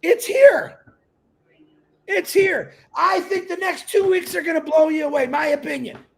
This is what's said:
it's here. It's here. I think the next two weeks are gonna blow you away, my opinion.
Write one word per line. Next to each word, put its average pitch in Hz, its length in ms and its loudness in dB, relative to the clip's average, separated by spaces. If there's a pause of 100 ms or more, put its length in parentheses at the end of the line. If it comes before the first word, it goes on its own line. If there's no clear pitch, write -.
it's 466 240 0
here. 508 540 4 (1300)
It's 381 260 -4
here. 359 420 0 (220)
I 370 240 0
think 370 280 -6
the 349 80 -6
next 370 320 -8
two 392 200 0
weeks 359 260 -2
are 349 80 -4
gonna 320 180 -2
blow 311 280 2
you 311 180 -4
away, 285 200 -2
my 294 220 -4
opinion. 285 500 -6 (200)